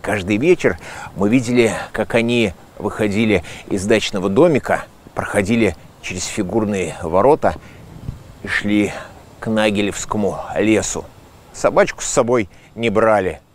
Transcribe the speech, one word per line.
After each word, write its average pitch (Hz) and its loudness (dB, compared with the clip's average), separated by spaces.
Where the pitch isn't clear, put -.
Каждый 101 -2
вечер 131 2
мы 98 0
видели, 117 2
как 107 -4
они 117 2
выходили 104 0
из 92 -4
дачного 101 0
домика, 120 2
проходили 104 0
через 92 -8
фигурные 98 -4
ворота 98 2
и 98 -12
шли 104 0
к - -8
Нагелевскому 104 0
лесу. 101 0
Собачку - 0
с - -8
собой 120 0
не 117 -2
брали. 104 2